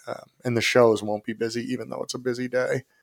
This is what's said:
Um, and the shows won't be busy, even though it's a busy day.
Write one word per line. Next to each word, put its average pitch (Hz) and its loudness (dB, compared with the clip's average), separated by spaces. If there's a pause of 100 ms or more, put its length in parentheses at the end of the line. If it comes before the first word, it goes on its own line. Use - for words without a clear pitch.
Um, - -12 (120)
and 120 0
the 110 2
shows 110 6
won't 107 -6
be 117 -6
busy, 113 -4 (100)
even 120 -6
though 127 -8
it's - -8
a 127 -10
busy 123 -4
day. 127 -2 (180)